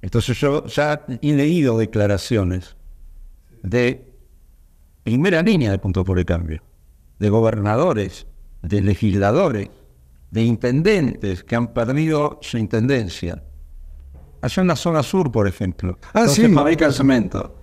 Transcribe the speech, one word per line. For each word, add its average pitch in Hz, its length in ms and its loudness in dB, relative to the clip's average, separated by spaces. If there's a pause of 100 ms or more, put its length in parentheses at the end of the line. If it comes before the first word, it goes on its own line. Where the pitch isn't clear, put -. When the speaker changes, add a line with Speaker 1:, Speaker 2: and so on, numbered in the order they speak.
Speaker 1:
Entonces 120 400 -2
yo 147 260 0
ya 147 380 -2 (160)
he 147 140 0
leído 143 420 2
declaraciones 101 1000 0 (840)
de 123 480 0 (920)
primera 160 400 2
línea 175 280 2
de 98 80 0
Punto 95 260 -2
por 92 140 0
el 90 60 2
Cambio, 85 380 -4 (560)
de 104 100 0
gobernadores, 110 960 0 (360)
de 95 200 0
legisladores, 104 840 2 (640)
de 113 120 -2
intendentes 123 1000 0
que - 120 -6
han 117 160 0
perdido 147 680 -2
su - 160 -8
intendencia. 110 840 -2 (1000)
Allá 131 220 -2
en 185 60 4
la 170 80 2
zona 160 260 0
sur, 175 300 0
por 110 160 2
ejemplo. 92 480 -4 (160)
Speaker 2:
Ah, 214 100 2
Speaker 1:
Entonces 202 260 4
Speaker 2:
sí. 208 60 8
Speaker 1:
fabrican 151 380 4
cemento. 123 720 0